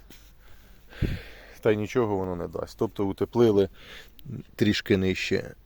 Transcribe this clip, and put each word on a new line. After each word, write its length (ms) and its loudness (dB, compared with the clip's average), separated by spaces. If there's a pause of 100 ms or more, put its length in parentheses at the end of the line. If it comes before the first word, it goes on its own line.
(1600)
Та 100 4
й 60 2
нічого 380 0
воно 200 -2
не 120 -6
дасть. 320 -10
Тобто 260 -2
утеплили 640 4 (840)
трішки 420 2
нижче 560 -2 (120)